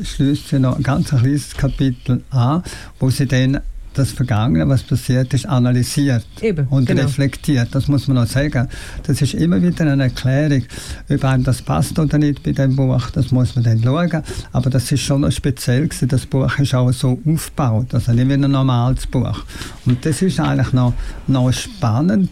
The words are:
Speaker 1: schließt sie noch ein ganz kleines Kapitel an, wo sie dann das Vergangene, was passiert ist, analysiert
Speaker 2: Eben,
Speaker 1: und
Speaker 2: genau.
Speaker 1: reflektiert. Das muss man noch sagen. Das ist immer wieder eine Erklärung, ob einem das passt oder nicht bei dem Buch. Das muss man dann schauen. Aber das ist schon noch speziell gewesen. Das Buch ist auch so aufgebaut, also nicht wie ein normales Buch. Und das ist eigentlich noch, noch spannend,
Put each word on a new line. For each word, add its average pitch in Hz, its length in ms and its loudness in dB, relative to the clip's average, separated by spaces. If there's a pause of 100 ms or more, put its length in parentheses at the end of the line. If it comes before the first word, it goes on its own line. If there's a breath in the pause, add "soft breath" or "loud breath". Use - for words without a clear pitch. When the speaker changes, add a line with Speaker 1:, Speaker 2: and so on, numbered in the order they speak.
Speaker 1:
schließt 143 460 -2
sie 143 100 -2
noch 127 200 2
ein 143 40 -2
ganz 135 280 0
kleines 135 460 0
Kapitel 127 760 -2
an, 135 320 2 (360 loud breath)
wo 131 120 2
sie 131 160 0
dann 131 320 2 (360)
das 135 140 2
Vergangene, 131 580 0
was 139 140 2
passiert 127 540 -2
ist, 123 100 0
analysiert 123 800 2 (160)
Speaker 2:
Eben, 165 280 0
Speaker 1:
und 135 180 2
Speaker 2:
genau. - 160 2
Speaker 1:
reflektiert. 139 720 0
Das 131 120 0
muss 143 200 2
man 135 80 2
noch 120 100 2
sagen. 131 420 0 (360 loud breath)
Das - 180 0
ist 135 140 0
immer 175 260 2
wieder 170 240 2
eine 139 200 2
Erklärung, 135 580 0 (440 loud breath)
ob 143 160 0
einem 131 200 2
das 127 180 0
passt - 380 -2
oder 151 180 2
nicht 147 240 0
bei 147 120 -2
dem 135 220 2
Buch. 127 360 0
Das - 200 0
muss 127 220 2
man 120 100 0
dann 113 200 2
schauen. 156 400 0 (280 loud breath)
Aber - 200 0
das 127 200 0
ist 139 100 0
schon 139 200 0
noch 151 100 2
speziell 131 560 0
gewesen. - 200 -2
Das 127 180 0
Buch 131 320 0
ist 139 160 2
auch 127 180 2
so 127 320 0
aufgebaut, 131 720 -2
also 120 200 0
nicht 123 160 2
wie 139 40 2
ein 139 60 2
normales 131 680 2
Buch. - 380 -2 (420 loud breath)
Und 123 180 2
das 160 200 0
ist 185 160 0
eigentlich 139 340 0
noch, 123 200 4 (340 loud breath)
noch 127 260 2
spannend, 160 800 0